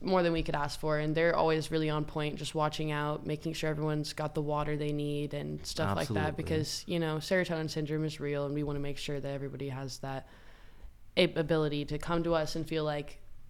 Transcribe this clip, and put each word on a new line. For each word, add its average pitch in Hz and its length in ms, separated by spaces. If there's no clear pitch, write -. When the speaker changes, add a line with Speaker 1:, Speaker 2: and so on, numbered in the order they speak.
Speaker 1:
more 185 220
than 170 100
we 165 100
could 156 120
ask 147 240
for, 151 200
and 156 160
they're 170 200
always 160 360
really 156 180
on 151 160
point, 151 300
just 143 200
watching 151 360
out, 147 340
making 156 280
sure 156 160
everyone's 151 440
got 151 220
the 156 60
water 147 360
they 147 140
need 147 420
and 151 320
stuff - 300
like 160 140
that, 107 80
Speaker 2:
Absolutely. 156 260
Speaker 1:
because, - 440
you 170 120
know, 156 180
serotonin 170 520
syndrome 156 340
is 156 160
real, 143 260
and 143 80
we 147 100
wanna 143 160
make 143 180
sure 143 220
that 139 140
everybody 139 360
has 131 300
that 135 280
a-, 170 200
ability 151 500
to 147 120
come 170 260
to 170 120
us 156 200
and 156 120
feel 156 160
like 147 360